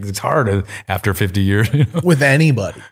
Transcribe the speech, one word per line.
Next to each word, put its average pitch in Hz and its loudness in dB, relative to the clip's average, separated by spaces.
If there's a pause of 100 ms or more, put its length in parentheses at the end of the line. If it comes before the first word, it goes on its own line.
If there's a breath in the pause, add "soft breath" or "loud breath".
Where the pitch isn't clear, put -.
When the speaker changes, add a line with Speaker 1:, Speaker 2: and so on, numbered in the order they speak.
Speaker 1:
it's 98 -8
hard 147 0
to, 98 0 (240 loud breath)
after 95 -2
fifty 98 0
years, 101 2
<laughs> - -2
you 143 2
know? 170 -4
Speaker 2:
With 165 2
anybody. 135 2 (100)